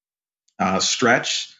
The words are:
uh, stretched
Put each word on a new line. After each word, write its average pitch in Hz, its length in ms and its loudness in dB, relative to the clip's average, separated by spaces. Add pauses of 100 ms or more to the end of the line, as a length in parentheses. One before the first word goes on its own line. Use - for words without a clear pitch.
(580)
uh, 95 220 0
stretched - 800 0